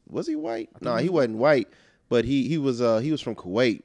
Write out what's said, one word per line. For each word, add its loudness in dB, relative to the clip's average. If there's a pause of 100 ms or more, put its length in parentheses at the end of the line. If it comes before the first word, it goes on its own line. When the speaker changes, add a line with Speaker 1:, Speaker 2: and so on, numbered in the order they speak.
Speaker 1:
was -6
he -4
white? -8
Speaker 2:
I -20
think -16
Speaker 1:
Nah, -2
Speaker 2:
he 0
Speaker 1:
he 0
wasn't 2
white. 4 (420)
But 4
he, 0
he 0
was, -2
uh, 4
he -2
was -4
from -8
Kuwait 0